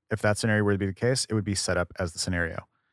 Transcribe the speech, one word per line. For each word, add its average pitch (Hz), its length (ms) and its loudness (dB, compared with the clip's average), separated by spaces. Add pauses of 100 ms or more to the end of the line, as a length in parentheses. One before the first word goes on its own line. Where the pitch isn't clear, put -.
if 110 120 -2
that 104 160 2
scenario 107 260 2
were 101 100 4
to 98 40 2
be 101 80 -2
the 95 80 -2
case, 127 360 0
it - 40 -2
would 107 100 2
be 101 120 -2
set 90 220 -2
up 87 220 0
as 90 140 -4
the - 60 -8
scenario. 85 480 -4 (260)